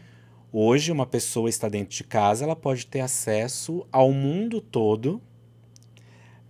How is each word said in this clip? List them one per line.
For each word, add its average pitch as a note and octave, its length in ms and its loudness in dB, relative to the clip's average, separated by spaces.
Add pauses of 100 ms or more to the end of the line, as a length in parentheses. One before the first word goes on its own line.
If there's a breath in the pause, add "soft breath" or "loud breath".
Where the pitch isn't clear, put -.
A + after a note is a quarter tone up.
(520 loud breath)
Hoje, C3+ 380 4
uma C#3 160 -2
pessoa A#2 420 -2
está A2+ 200 -4
dentro G2+ 280 -6
de - 80 -10
casa, A2 400 2
ela D#3+ 120 -2
pode C3+ 300 -4
ter C3+ 140 -6
acesso B2+ 920 -4
ao C3 200 6
mundo F3+ 480 -2
todo, A2+ 600 0 (1300 loud breath)